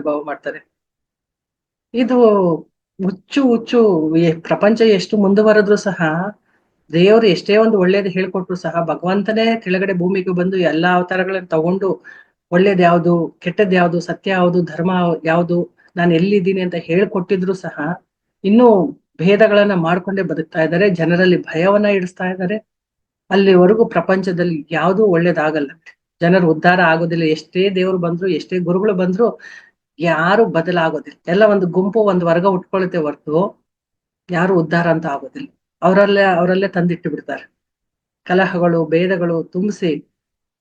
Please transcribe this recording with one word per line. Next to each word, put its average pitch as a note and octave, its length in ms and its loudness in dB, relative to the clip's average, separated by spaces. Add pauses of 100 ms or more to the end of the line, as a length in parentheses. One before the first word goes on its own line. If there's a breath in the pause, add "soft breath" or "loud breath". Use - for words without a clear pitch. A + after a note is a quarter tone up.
ಭಾವ D3 180 -4
ಮಾಡ್ತಾರೆ. D3 460 -12 (1200)
ಇದು A#3 420 2 (680)
ಹುಚ್ಚು, F#3+ 400 -4
ಹುಚ್ಚು. A3+ 720 2
ಈ E3 180 2
ಪ್ರಪಂಚ G3+ 480 0
ಎಷ್ಟು G#3+ 360 2
ಮುಂದುವರೆದ್ರೂ G#3 580 4
ಸಹ, F3 540 -4 (640)
ದೇವ್ರು G#3 340 4
ಎಷ್ಟೇ G3+ 300 2
ಒಂದು A3 220 2
ಒಳ್ಳೇದು F#3+ 300 0
ಹೇಳ್ಕೊಟ್ರು F#3 460 -6
ಸಹ, E3+ 300 -6
ಭಗವಂತನೇ G3+ 760 -2
ಕೆಳಗಡೆ F#3+ 340 -2
ಭೂಮಿಗೆ F#3 380 -2
ಬಂದು F3+ 260 -2
ಎಲ್ಲಾ E3 320 0
ಅವತಾರಗಳನ್ನ F#3 560 -2
ತಗೊಂಡು, F3+ 560 -2 (500 loud breath)
ಒಳ್ಳೇದ್ F#3 300 2
ಯಾವ್ದು, E3+ 580 2
ಕೆಟ್ಟದ್ F#3 340 -2
ಯಾವ್ದು, F3 260 2
ಸತ್ಯ E3+ 320 -8
ಯಾವ್ದು, F3+ 320 0
ಧರ್ಮ E3+ 280 -4 (320)
ಯಾವ್ದು, E3+ 460 -2 (260 soft breath)
ನಾನ್ F3 180 2
ಎಲ್ಲಿದ್ದೀನಿ F#3+ 480 0
ಅಂತ F3+ 140 -4
ಹೇಳ್ಕೊಟ್ಟಿದ್ರು F#3 760 -2
ಸಹ, E3+ 500 -8 (400)
ಇನ್ನೂ G#3 440 4 (300)
ಭೇದಗಳನ್ನ G3+ 560 4
ಮಾಡ್ಕೊಂಡೇ F3+ 480 -2
ಬದುಕ್ತಾ D#3+ 400 -6
ಇದ್ದಾರೆ, E3+ 280 2
ಜನರಲ್ಲಿ F3 520 0
ಭಯವನ್ನ G3 440 0
ಇಡಿಸ್ತಾ F#3+ 400 -2
ಇದ್ದಾರೆ. F#3 320 -4 (720)
ಅಲ್ಲಿವರೆಗೂ G3 560 4
ಪ್ರಪಂಚದಲ್ಲಿ F3 840 -2
ಯಾವ್ದೂ F#3 340 0
ಒಳ್ಳೇದಾಗಲ್ಲ, D#3+ 680 0 (500 loud breath)
ಜನರು E3+ 300 2
ಉದ್ಧಾರ F3+ 300 2
ಆಗೋದಿಲ್ಲ. E3 420 0
ಎಷ್ಟೇ D#3+ 460 -2
ದೇವ್ರು F#3 280 -2
ಬಂದ್ರು, E3+ 300 -4
ಎಷ್ಟೇ F3+ 320 -4
ಗುರುಗಳು F#3 340 -2
ಬಂದ್ರು, F#3 460 -2 (600 loud breath)
ಯಾರು E3+ 460 0
ಬದಲಾಗೋದಿಲ್ಲ. E3 840 -4
ಎಲ್ಲ F#3 160 2
ಒಂದು G3+ 240 2
ಗುಂಪು, F#3 320 -2
ಒಂದು F#3 260 0
ವರ್ಗ E3+ 200 0
ಉಟ್ಕೊಳುತ್ತೆ F#3 520 -2
ಹೊರ್ತು D#3 680 -4 (680)
ಯಾರು F3+ 280 0
ಉದ್ಧಾರ E3+ 300 -2
ಅಂತ D#3+ 160 -2
ಆಗೋದಿಲ್ಲ. C#3 420 -10 (340)
ಅವರಲ್ಲೇ, G3 420 4
ಅವರಲ್ಲೇ F#3 440 0
ತಂದಿಟ್ಟು F3 420 -4
ಬಿಡ್ತಾರೆ. - 420 -12 (760)
ಕಲಹಗಳು, E3+ 600 0
ಭೇದಗಳು E3+ 580 -2
ತುಂಬಿಸಿ F3+ 600 -4 (560)